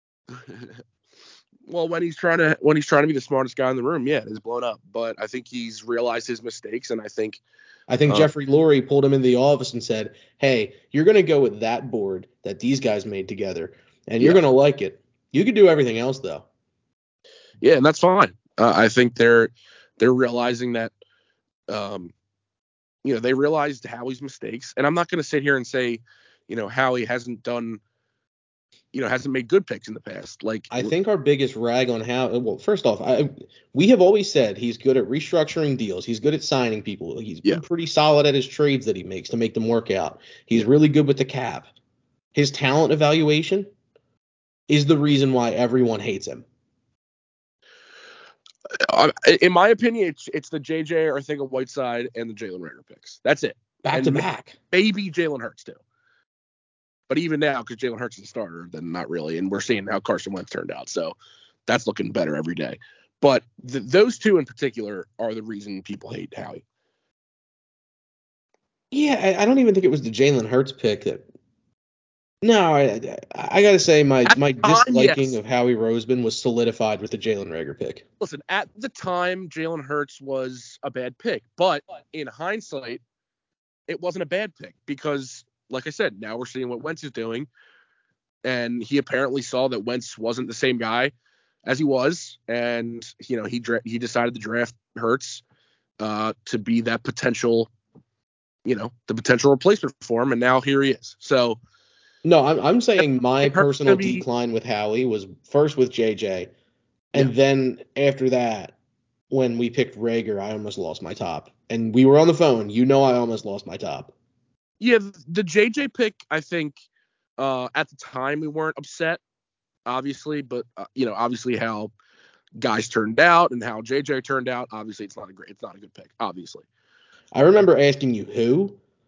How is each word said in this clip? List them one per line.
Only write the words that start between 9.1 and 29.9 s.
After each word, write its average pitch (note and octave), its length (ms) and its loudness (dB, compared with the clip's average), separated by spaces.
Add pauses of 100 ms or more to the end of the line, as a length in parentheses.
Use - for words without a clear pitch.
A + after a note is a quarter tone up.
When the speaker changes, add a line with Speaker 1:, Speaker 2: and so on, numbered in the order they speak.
Speaker 2:
into C3+ 100 2
the B2 140 6
office C3+ 360 2
and A#2 100 -6
said, A2 300 -4 (240)
"Hey, B2 380 0 (160)
you're D3+ 140 2
gonna G#3 180 8
go D3+ 160 4
with G#2 220 2
that A#2 280 -4
board G2 380 -4 (160)
that G2 160 -10
these C3 200 0
guys G#2+ 280 -2
made G2 200 -8
together, F#2+ 460 -8 (340)
and A2+ 140 0
you're D#3 140 6
Speaker 1:
Yeah. F#3+ 60 6
Speaker 2:
gonna C#3 120 4
like B2+ 300 4
it. - 200 -10 (280)
You D3+ 120 2
can A3+ 120 0
do G3+ 120 8
everything C#3 300 4
else, C3 220 -4
though." D#2 260 -10 (1160)
Speaker 1:
Yeah, D3 160 6
and C3 80 4
that's D#3 140 4
fine. F#3 360 4 (240)
Uh, A2 160 6
I A2 120 6
think A#2 280 2
they're, A#2 340 6 (480)
they're B2 160 4
realizing B2 600 -2
that, A2+ 180 -6 (760)
um, G2+ 460 -8 (880)
you C3+ 120 -2
know, A2+ 40 -2
they B2 140 0
realized C#3+ 540 -2
Howie's B2 340 -12
mistakes, B2 560 -14
and C#3 80 0
I'm D3 80 2
not E3+ 160 -2
gonna E3 140 -4
sit D3 180 -2
here C#3+ 160 0
and B2 80 -6
say, A#2+ 360 -4 (460)
you G2 80 -10
know, A2 120 -6
Howie B2+ 380 0
hasn't A#2+ 360 -8
done, A#2 380 -8 (1120)
you C3+ 100 -6
know, A#2 80 -4
hasn't B2+ 240 -4
made B2 160 -4
good - 180 2
picks G#2+ 220 -12
in A2 40 -10